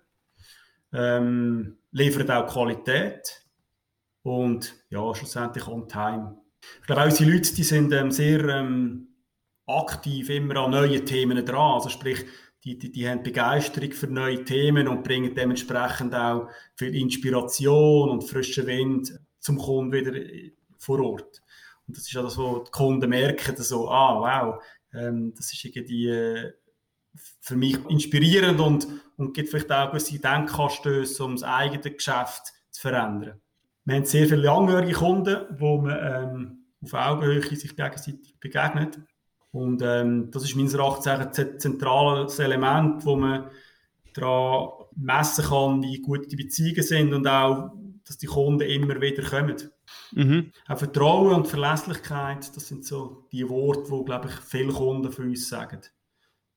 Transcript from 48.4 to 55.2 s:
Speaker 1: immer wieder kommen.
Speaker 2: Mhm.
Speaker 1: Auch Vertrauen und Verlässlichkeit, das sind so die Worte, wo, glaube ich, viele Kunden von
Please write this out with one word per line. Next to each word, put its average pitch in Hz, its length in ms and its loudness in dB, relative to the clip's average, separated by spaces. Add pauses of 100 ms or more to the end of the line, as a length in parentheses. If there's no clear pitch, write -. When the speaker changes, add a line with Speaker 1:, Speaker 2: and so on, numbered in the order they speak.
Speaker 1:
immer 139 320 0
wieder 139 220 0
kommen. 147 340 -2 (560)
Speaker 2:
Mhm. 151 380 2 (160)
Speaker 1:
Auch 143 120 -6
Vertrauen 170 560 4
und 156 120 2
Verlässlichkeit, 143 1120 -4
das 147 100 -14
sind 135 180 -14
so 135 460 -12
die 127 180 -4
Worte, 143 420 0
wo, 135 120 -4
glaube 123 260 -6
ich, - 60 -10
viele 135 380 -4
Kunden 131 400 -2
von 127 140 -8